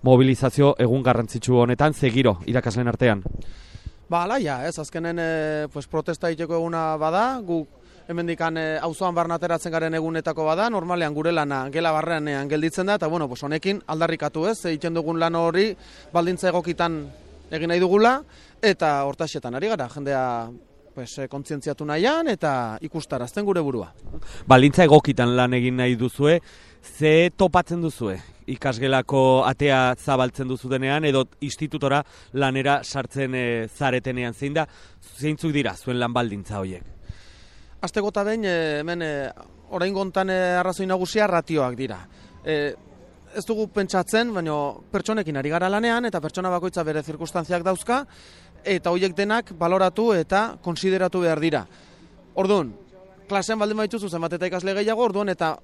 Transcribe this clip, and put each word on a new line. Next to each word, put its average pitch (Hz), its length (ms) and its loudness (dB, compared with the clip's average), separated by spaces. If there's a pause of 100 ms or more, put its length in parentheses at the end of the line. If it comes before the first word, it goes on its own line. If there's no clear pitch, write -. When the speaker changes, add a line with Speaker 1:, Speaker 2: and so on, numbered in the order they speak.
Speaker 1:
mobilizazio 131 720 6
egun 123 240 2
garrantzitsu 120 640 2
honetan, 135 340 2
ze 123 160 2
giro 120 320 4
irakasleen 120 400 -2
artean? 113 400 2 (840)
Speaker 2:
Ba, 170 140 0
alaia, 175 460 -2
ez, 165 100 -8
azkenen, 170 400 -6
eh, 156 540 -2
pues, - 180 -10
protesta 165 400 -4
egiteko 160 240 -4
eguna 165 480 -2
bada, 220 400 0
guk 170 240 -2 (400)
hemendikan, 170 560 -4
eh, 156 160 -2
auzoan 170 360 -4
barna 170 280 0
ateratzen 170 300 -2
garen 160 260 -2
egunetako 160 460 -2
bada, 180 260 2
normalean 175 440 -2
gure 156 180 0
lana 139 360 0
gela 160 220 0
barrenean 151 580 -2
gelditzen 156 380 0
da, 208 80 2
eta, 170 140 -2
bueno, 160 180 -2
pues, 123 160 -10
honekin 160 460 -4
aldarrikatu, 160 580 -2
ez, 220 200 -2
egiten 165 280 -4
dugun 165 240 -2
lan 165 160 2
hori 170 380 2 (400)
baldintza 175 420 0
egokitan 165 540 -2 (400)
egin 160 240 -4
nahi 175 80 2
dugula, 214 380 6 (420)
eta 156 480 2
hortaxetan 139 480 -6
ari 185 120 -2
gara, 160 200 -2
jendea, 127 640 -2 (420)
pues, 123 260 -12
eh, 135 100 -8
kontzientziatu 143 580 -8
nahian 262 420 0
eta 131 540 -2
ikustarazten 147 640 -6
gure 175 180 0
burua. 123 220 -4 (600)
Speaker 1:
Baldintza 135 380 10
egokitan 135 500 6
lan 123 220 2
egin 127 240 0
nahi 123 160 2
duzue, 143 460 2 (400)
ze 160 520 4
topatzen 175 460 2
duzue? 117 380 -4 (280)
Ikasgelako 131 1000 2
atea 131 500 2
zabaltzen 131 520 0
duzudenean 135 600 -2
edo 135 160 2 (160)
institutora 143 640 -2 (320)
lanera 135 500 0
sartzen, 135 500 -6
eh, 120 340 -2
zaretenean, 123 680 -2
zein 143 180 -6
da, 156 140 0 (500)
zeintzuk 156 340 -2
dira 131 240 0
zuen 123 240 -4
lan 120 140 -2
baldintza 104 480 -4
horiek? 92 220 -8 (1000)
Speaker 2:
Hasteko 208 300 -2
eta 202 140 -2
behin, 220 200 -2
eh, 160 360 0
hemen, 170 220 -6
eh, 143 300 -6 (380)
oraingo 190 320 -2
hontan, 190 260 0
eh, 180 300 2
arrazoi 185 280 -2
nagusia 185 400 0
ratioak 156 500 0
dira. 110 300 -8 (380)
Eh, 147 300 -2 (600)
ez 185 80 -6
dugu 214 240 -2
pentsatzen, 208 640 0
baino 151 580 -4
pertsonekin 202 460 -2
ari 139 140 -2
gara 175 180 0
lanean, 233 380 0
eta 185 120 -4
pertsona 180 300 -4
bakoitza 180 340 -2
bere 151 200 -2
zirkunstantziak 160 600 -4
dauzka, 233 440 -2 (580)
eta 185 260 0
horiek 180 240 0
denak 208 380 -2
baloratu 185 600 2
eta 190 480 0
konsideratu 185 580 0
behar 165 180 2
dira. 147 280 0 (680)
Orduan, 190 380 2 (560)
klasean 202 300 -2
baldin 214 180 0
badituzu 214 320 -2
zenbat 165 240 -4
eta 175 140 -2
ikasle 185 280 -4
gehiago, 220 300 0
orduan 202 240 0
eta 165 360 -2